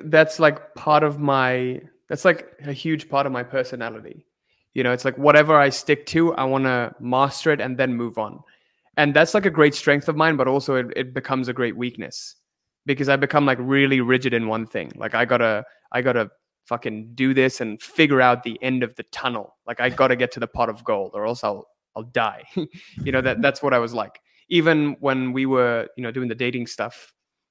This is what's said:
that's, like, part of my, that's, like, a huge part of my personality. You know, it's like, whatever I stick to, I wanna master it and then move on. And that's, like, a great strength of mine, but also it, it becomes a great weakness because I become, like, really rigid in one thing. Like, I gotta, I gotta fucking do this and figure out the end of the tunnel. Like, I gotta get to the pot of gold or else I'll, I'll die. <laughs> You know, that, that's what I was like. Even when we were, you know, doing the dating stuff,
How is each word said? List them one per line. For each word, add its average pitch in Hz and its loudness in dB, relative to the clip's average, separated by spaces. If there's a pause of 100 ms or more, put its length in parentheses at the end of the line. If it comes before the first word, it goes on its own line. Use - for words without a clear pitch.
that's, 156 4
like, 151 2
part 151 2
of 147 0
my, 127 0 (300)
that's, - -2
like, 170 2 (200)
a 143 -8
huge 156 -4
part 139 0
of 135 -4
my 123 -4
personality. 120 -8 (480)
You 131 -2
know, 123 2
it's 123 -2
like, 131 -2
whatever 147 6
I 143 6
stick 147 -2
to, 165 2
I 135 -2
wanna 131 0
master 131 0
it 143 -2
and 127 -6
then 131 0
move 117 -6
on. 107 -8 (580)
And 147 2
that's, 160 4
like, 202 2
a 190 4
great 151 4
strength 143 0
of 156 -4
mine, 156 2
but 131 0
also 135 0
it, 123 -2 (100)
it 127 -6
becomes 131 -4
a 123 -6
great 120 -4
weakness 120 -10 (480)
because 139 -2
I 139 4
become, 143 2
like, 127 0
really 135 2
rigid 127 0
in 113 -2
one 110 -4
thing. 82 -10
Like, 110 -8
I 113 2
gotta, 113 0 (280)
I 123 -2
gotta 120 0 (360)
fucking 113 -8
do 131 -2
this 131 2
and 107 -8
figure 143 2
out 123 4
the 113 -10
end 127 -2
of 117 -6
the - -16
tunnel. - -8 (100)
Like, 117 -10
I 123 0
gotta 127 2
get 123 -2
to - -14
the 117 -4
pot 117 -2
of 110 -14
gold 98 -4
or 104 -6
else 120 -6
I'll, 104 -6 (260)
I'll 110 -10
die. 113 -4
<laughs> - -10 (480)
You 139 -4
know, 131 2
that, 123 -2
that's 139 0
what 139 0
I 123 4
was 117 -2
like. 107 -8 (300)
Even 156 2
when 131 -2
we 131 -2
were, 123 2
you 123 -10
know, 120 -6
doing 127 -6
the 113 -6
dating 123 -4
stuff, - -10 (380)